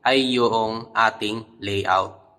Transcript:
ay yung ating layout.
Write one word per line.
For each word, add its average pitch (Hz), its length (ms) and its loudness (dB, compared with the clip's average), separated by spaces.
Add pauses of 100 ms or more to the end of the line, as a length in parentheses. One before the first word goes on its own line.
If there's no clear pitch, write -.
ay 127 320 2
yung 113 560 0
ating 110 680 -2
layout. 95 560 -2 (220)